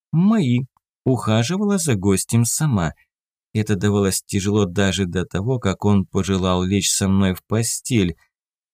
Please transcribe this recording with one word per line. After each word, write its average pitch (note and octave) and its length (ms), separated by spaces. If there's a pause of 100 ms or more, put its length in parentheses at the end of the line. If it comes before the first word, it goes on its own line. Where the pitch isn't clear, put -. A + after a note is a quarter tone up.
(120)
мои. E3 480 (440)
Ухаживала C3 760
за D#3 180
гостем G2 500
сама. G#2+ 460 (600)
Это G#2+ 240
давалось G2+ 460
тяжело G#2 420
даже F#2+ 400
до F2+ 220
того, A#2+ 320
как G2 260
он G2+ 220
пожелал F#2 560
лечь F#2+ 280
со G2 180
мной F#2+ 260
в - 100
постель. G#2+ 720 (580)